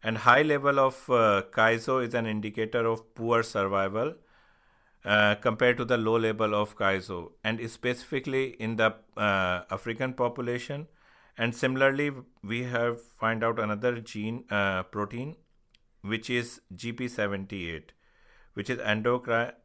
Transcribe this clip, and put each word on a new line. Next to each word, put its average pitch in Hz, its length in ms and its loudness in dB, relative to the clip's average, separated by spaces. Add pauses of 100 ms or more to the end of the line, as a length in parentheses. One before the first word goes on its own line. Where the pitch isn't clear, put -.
And 110 180 -2
high 123 220 6
level 143 360 2
of, 135 320 2
uh, 110 420 6
cheiso 117 540 2
is 120 80 -6
an 117 120 -2
indicator 110 600 -4
of 113 300 -4
poor 117 280 2
survival, 101 720 0 (920)
uh, 104 300 4
compared 120 420 2
to 123 80 -4
the 120 120 2
low 113 200 2
level 110 360 2
of 104 240 -2
cheiso, 95 540 -2 (140)
and 113 260 -4
specifically 131 800 -4 (100)
in 110 160 -4
the, 110 180 4 (220)
uh, 95 560 0
African 117 420 -6
population. 123 720 -4 (500)
And 117 180 -2
similarly, 135 560 2 (320)
we 117 200 -4
have 120 380 -2
find 110 420 -2
out 117 160 0
another 110 400 -2
gene, 110 520 -8
uh, 98 320 0
protein, 117 520 -8 (640)
which 110 280 -6
is 120 320 -4 (140)
G 117 160 -8
P 123 160 -6
seventy-eight, 98 840 -6 (640)
which 107 160 -6
is 123 80 -2
endocri-, 117 760 0 (120)